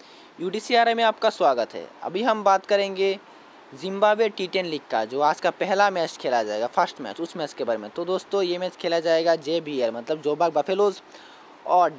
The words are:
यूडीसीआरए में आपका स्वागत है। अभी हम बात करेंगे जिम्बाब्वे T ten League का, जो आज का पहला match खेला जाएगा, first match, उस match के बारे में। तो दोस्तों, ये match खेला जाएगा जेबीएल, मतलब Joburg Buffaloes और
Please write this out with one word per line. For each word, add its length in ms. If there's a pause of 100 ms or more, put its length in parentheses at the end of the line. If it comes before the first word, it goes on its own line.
(400)
यूडीसीआरए 540
में 100
आपका 260
स्वागत 440
है। 120 (160)
अभी 200
हम 220
बात 220
करेंगे 420 (640)
जिम्बाब्वे 560
T 180
ten 200
League 140 (100)
का, 140
जो 160
आज 200
का 100
पहला 400
match 260
खेला 260
जाएगा, 240
first 340
match, 200
उस 160
match 160
के 120
बारे 140
में। 120
तो 140
दोस्तों, 380
ये 160
match 180
खेला 240
जाएगा 380
जेबीएल, 520
मतलब 320
Joburg 300
Buffaloes 480 (680)
और 320